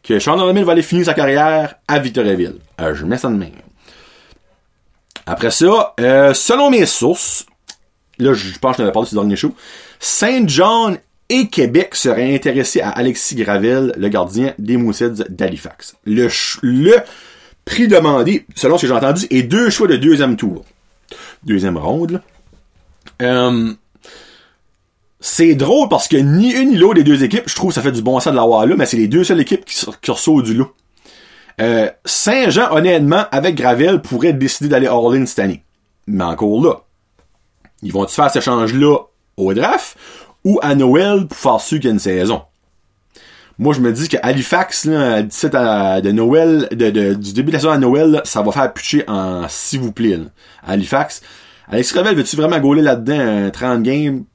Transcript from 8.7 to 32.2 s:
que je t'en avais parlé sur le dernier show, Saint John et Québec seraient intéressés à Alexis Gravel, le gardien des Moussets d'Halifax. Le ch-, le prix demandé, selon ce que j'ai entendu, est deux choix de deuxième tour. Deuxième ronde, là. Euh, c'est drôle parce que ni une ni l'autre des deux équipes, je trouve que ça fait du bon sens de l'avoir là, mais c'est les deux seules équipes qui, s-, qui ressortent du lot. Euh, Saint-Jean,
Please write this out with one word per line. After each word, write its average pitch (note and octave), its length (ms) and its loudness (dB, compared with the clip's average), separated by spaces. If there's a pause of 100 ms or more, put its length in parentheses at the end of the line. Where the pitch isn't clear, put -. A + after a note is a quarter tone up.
que - 20 -2
je - 40 -4
t'en A#2+ 60 -2
avais F#2+ 80 0
parlé A2 160 -2
sur G#2+ 80 -6
le G2+ 60 0
dernier G2+ 140 0
show, - 180 -4 (440)
Saint A#3 480 0
John G3 520 2 (300)
et B3 200 0
Québec C3+ 460 0
seraient B2+ 400 -2
intéressés C3 460 -2
à - 100 -4
Alexis B2 460 -4
Gravel, A2+ 600 0
le G2 120 -4
gardien G#2 500 -2
des A2+ 200 -2
Moussets A#2 320 -2 (180)
d'Halifax. - 680 -10 (100)
Le A#2 220 0
ch-, - 340 -6
le C#3+ 340 4 (720)
prix A#3 200 0
demandé, D#3+ 600 2 (100)
selon D#3 220 2
ce - 40 0
que C3 60 0
j'ai B2+ 60 0
entendu, C#3+ 360 0
est B2+ 120 4
deux G#3 260 0
choix G#3 180 0
de D3+ 100 4
deuxième C#3 400 2
tour. G2 280 -6 (800)
Deuxième F#2+ 320 0
ronde, C#3+ 360 -4
là. F#3 80 -6 (1000)
Euh, B2 540 0 (1500)
c'est E3 320 2
drôle G3+ 360 2
parce - 180 0
que D#3 80 2
ni D#3 340 4
une C4 200 0
ni G#3 80 2
l'autre G3 160 6
des F3 100 4
deux C#3+ 180 4
équipes, G3 240 0
je - 80 -8
trouve - 140 -2
que E3 60 -2
ça A#2+ 80 -2
fait C3+ 100 0
du A#2 80 -4
bon B2+ 200 0
sens D#3 120 -2
de B2+ 60 2
l'avoir A#2 280 4
là, E3 80 2
mais D#3+ 120 2
c'est A#2+ 100 -4
les A2 100 2
deux D3+ 160 2
seules E3+ 200 2
équipes - 240 -2
qui, - 80 -14
s-, - 160 -8 (100)
qui - 100 -4
ressortent C#3+ 340 2
du A2+ 100 -2
lot. C3 200 -2 (840)
Euh, A2 300 0 (160)
Saint-Jean, A3+ 640 0